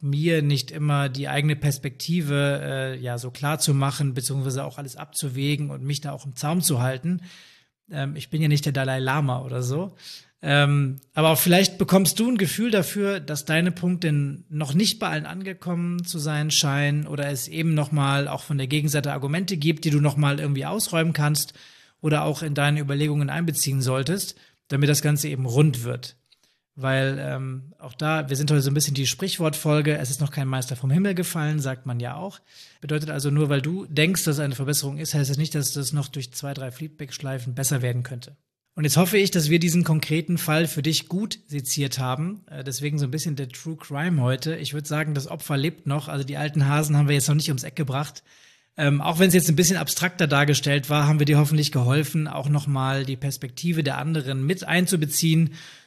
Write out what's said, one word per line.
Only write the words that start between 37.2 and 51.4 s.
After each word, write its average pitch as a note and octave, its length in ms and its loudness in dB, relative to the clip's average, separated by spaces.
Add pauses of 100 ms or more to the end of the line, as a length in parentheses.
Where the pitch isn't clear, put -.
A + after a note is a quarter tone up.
besser C3 260 0
werden B2 220 -2
könnte. - 340 -12 (380)
Und D3+ 80 -4
jetzt D3+ 140 2
hoffe F#3 220 4
ich, G3 120 4
dass D3+ 200 2
wir E3+ 100 6
diesen E3+ 240 4
konkreten D#3+ 520 0
Fall D#3+ 300 2
für D#3 160 -4
dich D#3 260 0
gut G3 380 -4
seziert C#3 540 -4
haben. D3+ 500 -4
Äh, C#3+ 140 -12
deswegen C#3 340 -4
so C#3+ 60 0
ein B2+ 80 -2
bisschen D3+ 240 -4
der C3 120 -6
True D#3+ 280 -10
Crime D3+ 440 -2
heute. C3+ 360 0
Ich C#3+ 180 -8
würd D3+ 140 -8
sagen, D3+ 260 -2
das C#3 140 -4
Opfer D3+ 280 -4
lebt C#3+ 300 -2
noch. D3 220 -2
Also C#3 180 -4
die C#3+ 100 -8
alten D3 300 0
Hasen D3 300 2
haben D3 100 6
wir C#3+ 80 2
jetzt C#3 140 2
noch D3 80 4
nicht D#3 140 0
ums C3 120 -2
Eck - 140 -12
gebracht. C#3 480 -6 (520)
Ähm, C#3+ 240 2
auch E3 200 0
wenn's F#3 140 6
jetzt F3+ 140 6
ein E3 60 6
bisschen F3 220 4
abstrakter E3 500 0
dargestellt C#3+ 640 2
war, D3 160 4
haben D3+ 140 6
wir D3 60 4
dir D3 120 6
hoffentlich D3+ 320 4